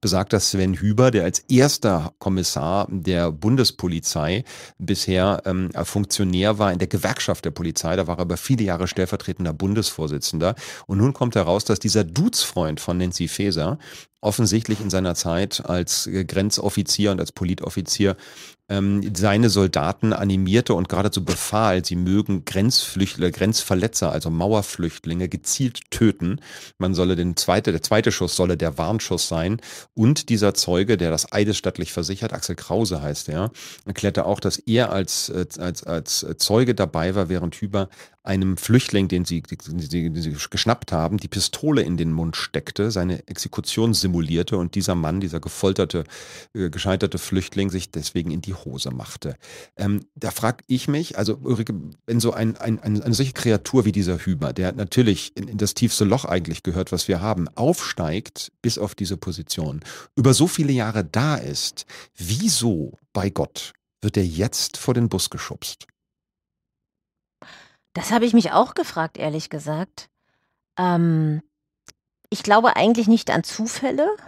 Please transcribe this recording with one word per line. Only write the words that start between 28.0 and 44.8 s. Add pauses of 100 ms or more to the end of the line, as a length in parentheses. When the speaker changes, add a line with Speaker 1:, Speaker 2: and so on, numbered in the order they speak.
Speaker 1:
Schuss
solle
der
Warnschuss
sein. (320)
Und
dieser
Zeuge,
der
das
eidesstattlich
versichert,
Axel
Krause
heißt
er, (340)
erklärte
auch,
dass
er
als,
äh, (140)
als,
als (140)
Zeuge
dabei
war,
während
Hüber (320)
einem
Flüchtling,
den
sie,
den
sie,
den
sie (140)
geschnappt
haben,
die
Pistole
in
den
Mund
steckte,
seine
Exekution
simulierte
und
dieser